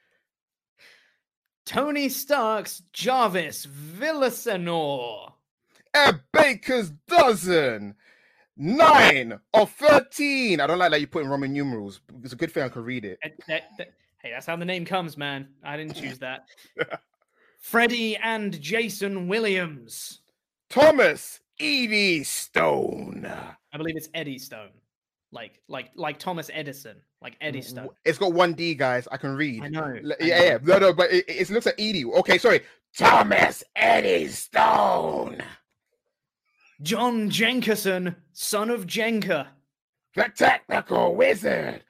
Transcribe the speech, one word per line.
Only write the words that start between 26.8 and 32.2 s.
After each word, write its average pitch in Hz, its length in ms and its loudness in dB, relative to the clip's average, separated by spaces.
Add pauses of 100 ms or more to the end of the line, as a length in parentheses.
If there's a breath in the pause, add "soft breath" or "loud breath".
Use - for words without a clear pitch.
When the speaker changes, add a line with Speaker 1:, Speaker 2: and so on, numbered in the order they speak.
Speaker 1:
Like 123 200 -18
Eddie 143 200 -6
Speaker 2:
W-, 120 80 -16
Speaker 1:
Stone. 117 200 -14 (160)
Speaker 2:
it's 160 120 2
got 185 160 0
one 175 200 4
D, 165 200 -4
guys. 127 380 -2
I 135 60 -6
can 135 180 -8
read. 135 280 -4
Speaker 1:
I 143 40 -12
know, 156 160 -8 (200)
Speaker 2:
L-, 147 100 -6
Speaker 1:
I - 20 -8 (100)
Speaker 2:
yeah, 170 140 2
Speaker 1:
know. 175 60 8
Speaker 2:
yeah. 143 180 4
No, 185 160 6
no, 190 140 6
but 170 180 2
it, 180 160 2
it 165 240 -4
looks 226 160 -2
like 185 100 0
Edie. 208 280 -4
Okay, 180 340 2